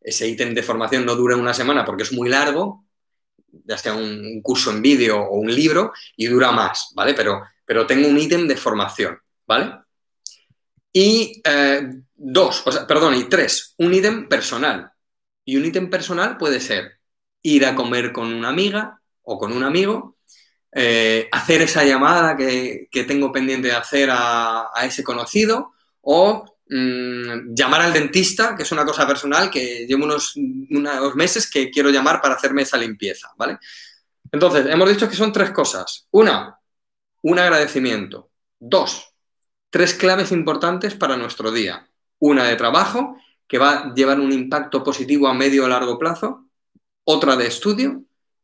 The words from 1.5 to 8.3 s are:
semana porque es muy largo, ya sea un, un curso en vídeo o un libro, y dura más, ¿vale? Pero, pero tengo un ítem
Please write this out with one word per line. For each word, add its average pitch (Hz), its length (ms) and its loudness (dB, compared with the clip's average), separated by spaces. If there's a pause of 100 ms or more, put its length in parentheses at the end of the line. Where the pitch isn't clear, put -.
semana 127 300 0
porque 95 200 -6
es 120 80 -6
muy 120 160 -2
largo, 147 580 -2 (760)
ya 107 120 -6
sea 110 160 -4
un, 107 320 -6
un 110 160 -10
curso 120 300 -2
en 107 100 -2
vídeo 120 400 4
o 101 180 -2
un 110 160 -2
libro, 143 380 2 (240)
y 113 100 -4
dura 123 260 4
más, 107 420 -2
¿vale? 117 180 0
Pero, 101 300 -2 (240)
pero 113 200 0
tengo 135 220 2
un 143 100 4
ítem 160 300 0